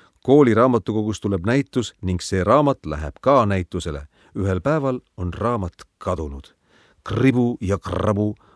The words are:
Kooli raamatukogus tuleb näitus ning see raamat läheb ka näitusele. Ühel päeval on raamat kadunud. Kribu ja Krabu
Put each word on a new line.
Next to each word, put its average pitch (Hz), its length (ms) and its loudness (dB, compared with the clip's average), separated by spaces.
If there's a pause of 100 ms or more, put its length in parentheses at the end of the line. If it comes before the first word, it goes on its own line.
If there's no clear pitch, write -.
(200)
Kooli 131 340 6
raamatukogus 110 680 0
tuleb 95 280 -4
näitus 131 540 -2
ning 92 180 -2
see 92 240 -4
raamat 139 400 2
läheb 76 400 -8
ka 127 220 4
näitusele. 87 580 -4 (320)
Ühel 95 240 -2
päeval 135 400 -2 (160)
on 90 160 -6
raamat 107 640 -6
kadunud. 78 560 -8 (520)
Kribu 120 560 0
ja 98 180 -2
Krabu 104 560 -2 (220)